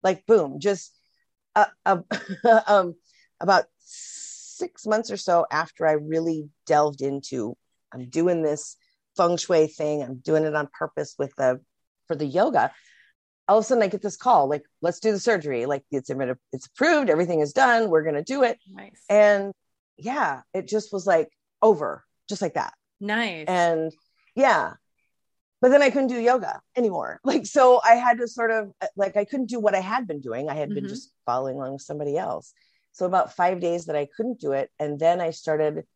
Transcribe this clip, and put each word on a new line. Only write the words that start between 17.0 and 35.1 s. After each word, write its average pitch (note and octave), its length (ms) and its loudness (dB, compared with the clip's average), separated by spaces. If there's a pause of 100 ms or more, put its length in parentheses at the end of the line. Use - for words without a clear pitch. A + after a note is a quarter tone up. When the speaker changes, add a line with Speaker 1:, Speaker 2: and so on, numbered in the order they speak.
Speaker 1:
Everything E3+ 320 2
is D3 120 -2
done. A#3 360 2
We're D#3+ 140 2
gonna D3+ 200 -4
do C4+ 200 -2
it." A#3 140 0 (120)
Speaker 2:
Nice. G3 400 -20
Speaker 1:
And G3+ 420 4 (460)
yeah, F3+ 440 -4 (120)
it F#3 140 -6
just G#3+ 260 -4
was, F#3 140 -8
like, E3 220 2 (320)
over, D3+ 420 2 (260)
just G#3 120 -6
like F3 140 -4
that. - 180 -4 (260)
Speaker 2:
Nice. G3+ 480 -6
Speaker 1:
And E3+ 440 0 (440)
yeah, G#3+ 380 2 (880)
but B3+ 80 6
then C#4+ 140 8
I C4+ 80 6
couldn't C4+ 180 0
do B3 100 -4
yoga A#3+ 400 0 (160)
anymore. G#3 460 -2
<laughs> - 40 -10
Like, C4+ 200 0
so B3+ 380 6
I A3+ 120 8
had A#3+ 240 0
to A#3+ 80 -4
sort A#3 240 -4
of, G#3+ 200 -4 (100)
uh, G3+ 140 -6
like, F#3+ 220 -2
I G#3 80 0
couldn't C4 240 -6
do A#3+ 100 -6
what G#3 160 2
I F#3 40 2
had G#3+ 280 -4
been D3 140 -8
doing. C3 280 -8
I C#3+ 60 -6
had D3+ 140 -6
been G3+ 160 -6
Speaker 2:
Mm-hmm. - 40 -8
Speaker 1:
just - 220 -14 (140)
following C3 320 -4
along C3+ 160 -8
with C#3 100 -14
somebody D3 340 -6
else. - 360 -8 (380)
So - 140 -6
about F3+ 300 0
five F3+ 240 0
days E3+ 260 -4
that D#3+ 100 -6
I D3 120 -2 (100)
couldn't A#3 220 -6
do C#3+ 140 -4
it. C3+ 260 -4
And D3 200 -4
then E3+ 220 2